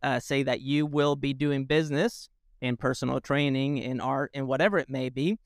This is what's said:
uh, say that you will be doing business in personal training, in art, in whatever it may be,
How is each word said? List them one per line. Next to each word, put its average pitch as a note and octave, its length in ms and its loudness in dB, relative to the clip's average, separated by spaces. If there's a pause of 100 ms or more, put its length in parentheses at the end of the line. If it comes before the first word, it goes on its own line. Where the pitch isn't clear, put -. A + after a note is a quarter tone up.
uh, C3 180 0
say C#3 220 0
that B2+ 180 0
you D3 240 2
will D3 320 2
be C#3 160 -2
doing C#3 320 0
business D3+ 640 0 (320)
in B2 160 -2
personal C3 440 -2
training, C#3 580 0
in B2+ 220 -4
art, C3+ 340 -2
in C3+ 120 -6
whatever D#3+ 300 2
it D3+ 140 0
may C3 180 -4
be, C#3+ 380 0